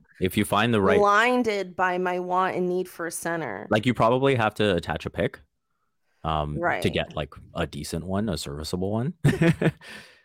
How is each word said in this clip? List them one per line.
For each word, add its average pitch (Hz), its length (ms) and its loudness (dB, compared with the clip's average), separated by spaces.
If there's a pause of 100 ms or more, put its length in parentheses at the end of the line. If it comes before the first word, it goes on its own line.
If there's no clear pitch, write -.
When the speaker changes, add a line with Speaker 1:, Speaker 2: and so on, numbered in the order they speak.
(200)
Speaker 1:
if 90 160 0
you 104 100 2
find 110 280 2
the 107 80 4
right 95 160 4
Speaker 2:
blinded 202 800 2
by 180 240 0
my 180 200 -2
want 180 360 0
and 180 120 0
need 180 220 -2
for - 160 -8
a 170 60 -6
center. 151 580 -6
Speaker 1:
Like, 107 160 0
you 123 80 2
probably 131 420 4
have 110 200 0
to 104 200 2
attach 82 300 -4
a - 60 -10
pick, - 280 -4 (840)
um, 76 320 -2
to 110 60 -6
Speaker 2:
Right. 120 320 0
Speaker 1:
get, 82 220 -4
like, 76 180 -6 (200)
a 82 140 -4
decent 78 380 -8
one, 98 240 -2
a 82 80 -2
serviceable 78 540 -6
one. 120 220 -2 (100)
<laughs> 165 500 2 (520)